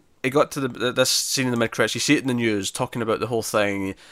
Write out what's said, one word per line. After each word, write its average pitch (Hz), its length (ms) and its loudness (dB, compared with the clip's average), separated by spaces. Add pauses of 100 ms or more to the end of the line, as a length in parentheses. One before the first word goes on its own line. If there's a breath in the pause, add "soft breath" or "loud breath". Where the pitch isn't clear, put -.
(240)
it 131 80 0
got 139 200 4
to 151 80 -6
the, 135 80 -2
the, 120 240 -2
this 127 200 2
scene - 340 0
in 127 60 0
the 120 60 0
mid-credits. 113 360 0
You 117 80 -4
see 147 140 4
it 123 80 2
in 131 40 -2
the 127 60 0
news, 110 380 0
talking 123 320 -4
about 107 160 0
the 110 80 -4
whole 113 160 -2
thing, 98 500 0 (180 loud breath)